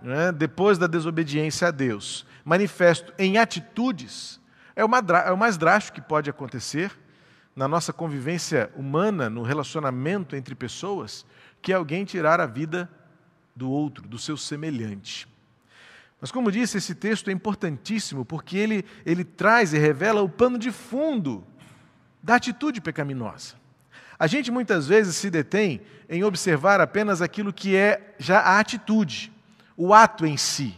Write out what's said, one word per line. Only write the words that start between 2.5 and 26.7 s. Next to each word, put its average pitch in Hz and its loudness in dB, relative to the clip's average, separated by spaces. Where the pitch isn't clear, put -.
em 190 2
atitudes, 220 -4
é 208 2
o 214 2
ma-, 247 4
dra-, 180 4
é 185 2
o 185 2
mais 220 2
drástico 165 2
que - -20
pode 151 -2
acontecer 139 -6
na 131 -2
nossa 160 -2
convivência 151 -4
humana, 147 -2
no 117 -8
relacionamento 147 -4
entre 135 -12
pessoas, 135 -10
que 185 -4
é 185 2
alguém 175 -2
tirar 170 2
a 156 0
vida 160 -6
do 127 -8
outro, 139 -4
do 113 -14
seu 151 -8
semelhante. 123 -8
Mas, - -12
como 240 0
disse, 208 -2
esse 170 -8
texto 208 -4
é 190 -4
importantíssimo, 180 -6
porque 160 -8
ele, 214 0
ele 175 0
traz 202 4
e 151 2
revela 156 4
o 185 0
pano 247 2
de 226 -4
fundo 214 -4
da 214 2
atitude 247 -2
pecaminosa. 135 -8
A 160 2
gente 240 0
muitas 214 0
vezes 196 4
se 202 -4
detém 170 0
em 170 -2
observar 185 4